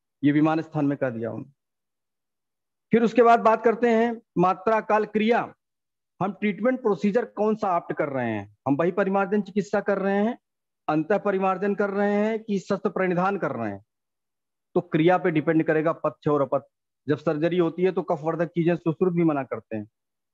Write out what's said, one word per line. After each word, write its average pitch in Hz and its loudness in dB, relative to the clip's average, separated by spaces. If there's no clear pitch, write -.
ये 147 4
विमान 156 2
स्थान 156 -4
में 139 -2
कह 135 -2
दिया 113 -6
उन्होंने। - -12
फिर 233 4
उसके 226 4
बाद 233 8
बात 226 2
करते 233 2
हैं 233 2
मात्रा, 185 2
काल, 214 0
क्रिया। 214 0
हम 190 -2
treatment 214 -2
procedure 202 0
कौन 214 -2
सा 190 -2
apt 170 -6
कर 151 -2
रहे 127 -4
हैं? 104 -8
हम 139 0
बहिः 170 0
परिमार्जन 196 0
चिकित्सा 202 -4
कर 202 -2
रहे 196 0
हैं, 233 -4
अंतः 156 0
परिमार्जन 190 -2
कर 202 -2
रहे 202 0
हैं 214 -2
कि 202 -2
शस्त्र - -4
प्रणिधान 185 0
कर 160 -4
रहे 117 -6
हैं? 98 -14
तो - 2
क्रिया 170 2
पे 175 0
depend 156 0
करेगा 156 0
पथ्य - -6
और 147 2
अपथ्य। 135 -4
जब 143 0
surgery 165 -2
होती 165 0
है 185 2
तो 180 -4
कफवर्धक 165 -4
चीजें 170 0
सुश्रुत 170 -2
भी 170 2
मना 147 0
करते 113 -8
हैं, 104 -8